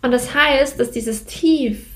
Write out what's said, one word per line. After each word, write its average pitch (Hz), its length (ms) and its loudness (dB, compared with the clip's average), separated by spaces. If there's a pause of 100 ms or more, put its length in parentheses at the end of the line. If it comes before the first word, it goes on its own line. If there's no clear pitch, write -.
Und 254 100 2
das 247 220 0
heißt, 285 460 2
dass 240 120 0
dieses 220 340 -6
Tief 285 600 0 (100)